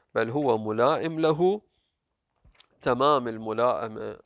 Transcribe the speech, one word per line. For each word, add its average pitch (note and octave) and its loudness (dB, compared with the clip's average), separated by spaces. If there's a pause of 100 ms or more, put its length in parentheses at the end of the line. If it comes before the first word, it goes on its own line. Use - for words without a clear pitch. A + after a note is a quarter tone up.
(140)
بل A2+ -2
هو B2+ 0
ملائم A#2+ 0
له E3+ 2 (1200)
تمام C3 2
الملائمة. A2 -4